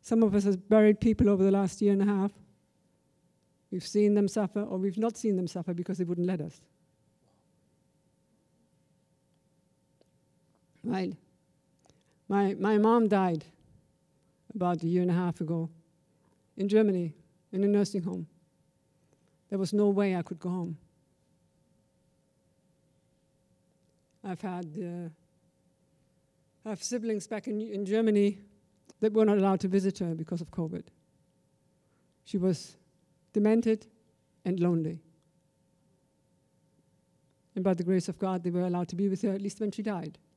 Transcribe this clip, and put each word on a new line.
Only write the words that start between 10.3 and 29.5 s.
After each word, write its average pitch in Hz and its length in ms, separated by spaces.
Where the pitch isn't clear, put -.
Right? 190 320
My, 202 260
my 208 240
mom 226 300
died 185 360
about 180 280
a 165 40
year 180 160
and 180 80
a 170 40
half 175 260
ago 165 280
in 196 120
Germany, 190 460
in 196 120
a 202 40
nursing 202 340
home. 175 240
There 202 100
was 190 140
no 208 160
way 196 280
I 175 60
could 165 160
go 180 120
home. 175 280
I've 185 180
had, 180 260
uh, 175 320
I 220 60
have 202 120
siblings 220 440
back 208 200
in, 214 140
in 208 240
Germany 208 560
that 214 120
were 220 120
not 208 140
allowed 190 220